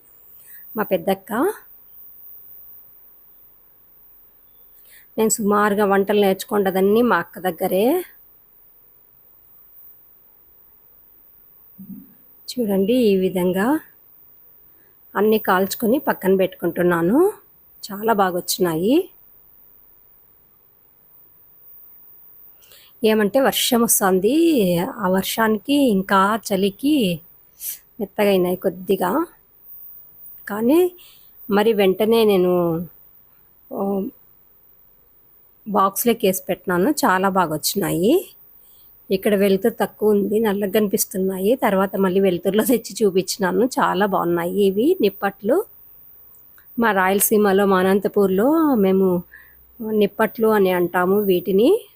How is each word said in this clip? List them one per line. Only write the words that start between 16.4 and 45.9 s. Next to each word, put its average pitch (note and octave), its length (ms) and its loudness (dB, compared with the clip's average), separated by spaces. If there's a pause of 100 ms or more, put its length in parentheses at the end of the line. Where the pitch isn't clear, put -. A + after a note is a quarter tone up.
చాలా G#3+ 300 -4
బాగా F#3+ 220 0
వచ్చినాయి. F3 600 -2 (4000)
ఏమంటే A3 380 2
వర్షం A#3 400 0
వస్తుంది, G3 520 0 (640)
ఆ G#3+ 100 -6
వర్షానికి G#3+ 680 0 (140)
ఇంకా F#3+ 300 0 (260)
చలికి G3+ 500 -2 (1040)
మెత్తగా G#3 300 -2
అయినాయి F#3 260 2
కొద్దిగా. F#3 560 -2 (1400)
కానీ A#3 320 2 (680)
మరి G#3 240 2
వెంటనే G3+ 500 2
నేను, F#3 300 2 (1160)
ఆ, B3 100 -8 (1900)
బాక్స్‌లోకి G#3 600 0
వేసి F#3 220 -2
పెట్టినాను. F3+ 420 -2
చాలా G3 380 0
బాగా F3+ 240 0
వచ్చినాయి. E3 600 -2 (960)
ఇక్కడ G3+ 260 0
వెలుతురు G3 460 0
తక్కువ G#3 280 -2
ఉంది, G3+ 300 0
నల్లగా G3+ 320 -2
కనిపిస్తున్నాయి. F#3+ 840 -2
తర్వాత G3 400 0
మళ్ళీ F#3+ 240 0
వెలుతురులో F#3+ 460 0
తెచ్చి A3 300 -2
చూపించినాను. F#3 720 0
చాలా F#3 400 -2
బాగున్నాయి F3 600 -2
ఇవి G3 220 0 (140)
నిప్పట్లు. G3+ 560 -2 (1200)